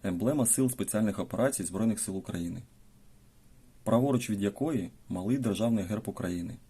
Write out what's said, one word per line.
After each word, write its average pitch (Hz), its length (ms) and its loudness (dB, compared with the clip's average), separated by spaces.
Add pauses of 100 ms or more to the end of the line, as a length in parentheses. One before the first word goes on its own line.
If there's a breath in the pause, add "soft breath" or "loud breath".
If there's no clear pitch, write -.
емблема 113 440 2
сил 131 240 4
спеціальних 107 480 0
операцій 98 460 0
Збройних 101 360 0
сил 95 160 -4
України, 87 460 -6 (1200)
праворуч 120 460 4
від 101 120 0
якої 101 480 0 (180)
малий 95 300 0
державний 110 460 2
герб 104 220 -4
України. 90 500 -4 (140)